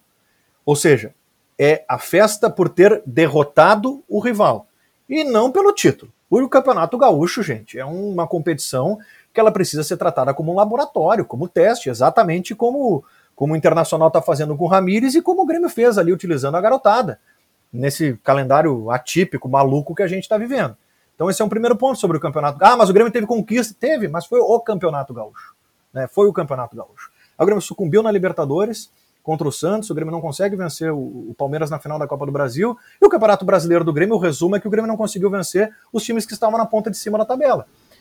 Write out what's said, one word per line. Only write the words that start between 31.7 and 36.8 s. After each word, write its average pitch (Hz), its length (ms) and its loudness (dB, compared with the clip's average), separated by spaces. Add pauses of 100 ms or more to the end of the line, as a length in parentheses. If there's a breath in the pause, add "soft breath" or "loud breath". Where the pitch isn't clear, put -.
final 151 220 -10
da 147 80 -6
Copa 143 180 -8
do 139 60 -8
Brasil, 143 440 -2 (240 soft breath)
e 403 60 6
o 403 40 6
Campeonato 208 360 2
Brasileiro 170 380 2
do 160 100 -2
Grêmio, 196 220 0
o - 20 -2
resumo 185 380 -2
é 196 40 -4
que - 80 -8
o 190 40 -4
Grêmio 220 160 -2
não 220 100 -6
conseguiu 202 320 -4
vencer 196 420 -2 (220 loud breath)
os 226 100 -4
times 226 220 -4
que - 80 -16
estavam 220 240 -2
na 226 80 0
ponta 220 240 -2